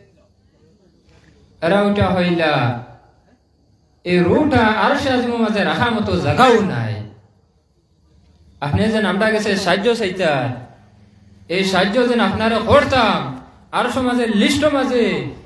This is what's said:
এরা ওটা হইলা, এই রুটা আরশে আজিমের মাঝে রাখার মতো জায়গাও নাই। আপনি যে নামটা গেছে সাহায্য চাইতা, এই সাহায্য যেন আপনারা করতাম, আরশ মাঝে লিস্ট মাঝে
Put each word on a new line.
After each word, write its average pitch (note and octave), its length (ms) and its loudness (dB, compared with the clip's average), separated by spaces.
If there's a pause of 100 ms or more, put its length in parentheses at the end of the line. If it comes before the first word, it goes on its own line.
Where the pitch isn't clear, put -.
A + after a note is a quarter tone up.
(1600)
এরা G3 200 2
ওটা G3+ 320 0
হইলা, D3+ 680 0 (1200)
এই F3+ 140 0
রুটা A#3+ 480 4
আরশে B3+ 440 0
আজিমের A#3+ 300 -2
মাঝে G#3 240 0
রাখার A3+ 280 -2
মতো G#3 240 -2
জায়গাও A3+ 440 2
নাই। A#2 340 -4 (1700)
আপনি D3 220 0
যে A3 180 0
নামটা G3 300 0
গেছে G#3 260 0
সাহায্য G3 400 0
চাইতা, F3 520 -2 (1000)
এই F#3 160 0
সাহায্য G3+ 440 0
যেন A#3+ 120 0
আপনারা A3 460 0
করতাম, G3+ 720 0 (320)
আরশ A#3 240 -2
মাঝে B3 300 -2
লিস্ট C4+ 380 2
মাঝে A#3+ 680 0 (160)